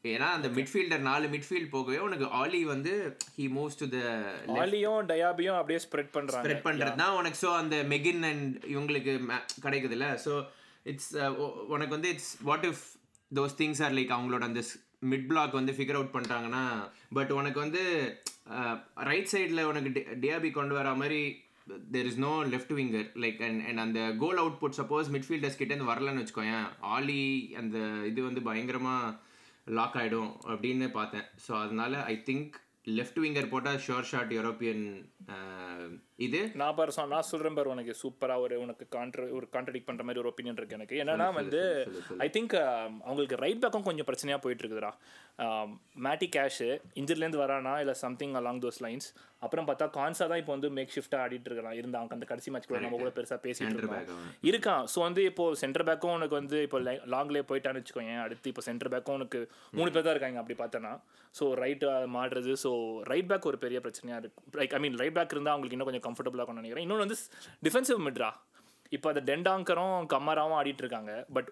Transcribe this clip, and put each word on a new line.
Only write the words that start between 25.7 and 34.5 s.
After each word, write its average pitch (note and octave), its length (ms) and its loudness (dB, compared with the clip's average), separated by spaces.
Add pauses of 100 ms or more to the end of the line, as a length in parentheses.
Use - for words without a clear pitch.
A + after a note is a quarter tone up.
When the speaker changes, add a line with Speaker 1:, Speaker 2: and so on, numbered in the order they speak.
Speaker 1:
இருந்து B2+ 180 0
வரலன்னு C3+ 300 0
வச்சுக்கோயேன், A2 460 -2 (120)
ஆலி C3+ 760 0
அந்த A2+ 220 -2 (280)
இது A#2 160 0
வந்து B2+ 180 0
பயங்கரமா B2 800 0 (480)
லாக் A#2 280 0
ஆயிடும் A2+ 380 0 (140)
அப்படின்னு B2+ 440 0
பார்த்தேன். G#2+ 340 -4 (120)
So A2 220 -4
அதனால A2+ 460 -2
I A2 220 -2
think C#3+ 260 -2 (340)
லெஃப்ட் A2+ 340 0
விங்கர் C#3+ 280 2
போட்டா C3 240 0
sure B2+ 380 -2
shot A#2+ 200 0
யூரோப்பியன், A2 540 0 (420)